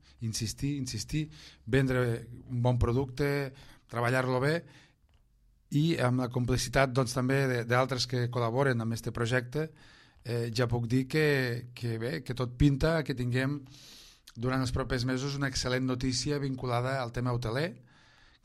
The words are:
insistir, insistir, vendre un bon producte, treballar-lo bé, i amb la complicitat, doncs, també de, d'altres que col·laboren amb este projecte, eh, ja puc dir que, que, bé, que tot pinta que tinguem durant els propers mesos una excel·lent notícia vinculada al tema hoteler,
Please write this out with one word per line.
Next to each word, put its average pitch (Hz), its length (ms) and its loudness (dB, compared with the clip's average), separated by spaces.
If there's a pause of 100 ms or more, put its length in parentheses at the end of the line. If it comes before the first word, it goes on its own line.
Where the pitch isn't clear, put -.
(260)
insistir, 113 540 -4
insistir, 131 480 -4 (360)
vendre 127 380 4 (480)
un 123 140 -4
bon 123 180 4
producte, 127 460 2 (600)
treballar-lo 127 520 2
bé, 147 140 2 (1200)
i 147 60 6 (180)
amb 127 220 2
la 123 100 -2
complicitat, 127 580 2
doncs, 123 220 2
també 131 240 2 (100)
de, 123 220 0
d'altres 127 400 2
que 123 240 0
col·laboren 123 480 2
amb 113 160 -2
este 117 160 -6
projecte, 123 540 0 (560)
eh, 117 260 -2
ja 117 180 0
puc 117 220 -2
dir 131 180 2
que, 131 720 0
que, 117 240 -4
bé, 123 100 -2 (140)
que 123 80 -4
tot 123 240 -2
pinta 147 480 4
que 135 100 -4
tinguem 127 440 0 (760)
durant 127 300 0
els 123 80 -2
propers 131 360 0
mesos 131 280 0
una 139 160 0
excel·lent 127 340 0
notícia 127 540 -2
vinculada 127 640 -2
al 117 100 -6
tema 123 240 -2
hoteler, 120 360 -2 (720)